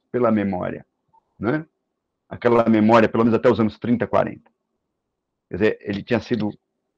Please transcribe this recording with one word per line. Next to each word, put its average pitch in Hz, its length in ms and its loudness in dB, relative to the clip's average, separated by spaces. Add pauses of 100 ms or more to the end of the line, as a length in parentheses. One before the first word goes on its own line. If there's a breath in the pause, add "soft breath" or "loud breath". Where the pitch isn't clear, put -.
(120)
pela 123 180 0
memória, 98 540 -4 (540)
né? 151 260 -4 (640)
Aquela 117 400 0
memória, 110 400 4
pelo 113 160 0
menos 113 140 2
até 127 120 2
os 104 80 2
anos 110 200 -2
trinta, 113 280 -4
quarenta. - 440 -4 (1000)
Quer - 80 -12
dizer, 107 240 0
ele 101 220 -8
tinha 113 180 -2
sido 107 300 -4 (460)